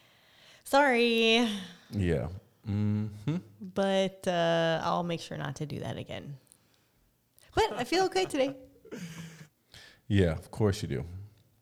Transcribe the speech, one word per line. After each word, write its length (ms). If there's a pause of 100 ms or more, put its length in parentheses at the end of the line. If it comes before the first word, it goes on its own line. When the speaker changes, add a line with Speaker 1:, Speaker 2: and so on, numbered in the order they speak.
(640)
Speaker 1:
Sorry. 840 (420)
Speaker 2:
Yeah. 380 (400)
Mm-hmm. 680 (380)
Speaker 1:
But, 540
uh, 560
I'll 180
make 180
sure 180
not 180
to 100
do 140
that 160
again. 400 (1160)
But 220
I 80
feel 220
okay 180
today. 300 (380)
<laughs> 60 (1120)
Speaker 2:
Yeah, 220
of 180
course 300
you 80
do. 160 (580)